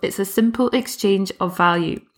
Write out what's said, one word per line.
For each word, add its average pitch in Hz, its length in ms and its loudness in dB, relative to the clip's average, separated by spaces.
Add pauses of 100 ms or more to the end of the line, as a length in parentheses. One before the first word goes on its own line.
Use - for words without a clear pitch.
It's 190 180 -4
a 196 60 -2
simple 226 440 2
exchange 196 720 0
of 180 180 -4
value. 170 420 0 (180)